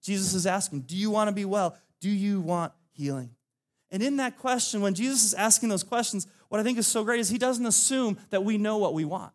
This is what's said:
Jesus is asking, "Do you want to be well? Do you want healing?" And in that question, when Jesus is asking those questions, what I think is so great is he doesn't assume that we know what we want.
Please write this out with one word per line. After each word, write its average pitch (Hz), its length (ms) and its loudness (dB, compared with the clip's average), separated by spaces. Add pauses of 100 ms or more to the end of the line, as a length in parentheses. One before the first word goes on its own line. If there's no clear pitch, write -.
Jesus 190 320 -2
is 180 120 0
asking, 185 360 -2
"Do 160 140 -10
you 208 140 0
want 214 160 2
to 202 80 0
be 202 100 -2
well? 190 320 0 (240)
Do 185 80 -4
you 202 320 0
want 170 320 -2 (200)
healing?" 135 380 -6 (600)
And 190 120 -2
in 277 160 0
that 262 200 -4
question, 240 420 0
when 202 140 2
Jesus 240 300 2
is 214 100 0
asking 220 340 2
those 196 140 0
questions, 233 440 -2 (220)
what 208 120 -2
I - 20 0
think 240 160 0
is 220 80 2
so 220 180 0
great 233 160 0
is 214 80 0
he 233 100 0
doesn't 247 280 0
assume 233 520 2 (120)
that 196 140 2
we 214 120 2
know 208 220 0
what 180 160 0
we 156 100 0
want. 156 300 -6